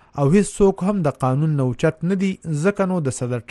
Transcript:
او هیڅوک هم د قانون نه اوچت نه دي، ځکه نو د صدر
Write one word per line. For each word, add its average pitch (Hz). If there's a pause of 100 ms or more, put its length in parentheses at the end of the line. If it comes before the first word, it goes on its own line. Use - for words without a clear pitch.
(220)
او 143
هیڅوک 196
هم 202
د 139 (100)
قانون 143
نه 131
اوچت 156
نه 196
دي، 190 (320)
ځکه 196
نو 185
د 127
صدر 123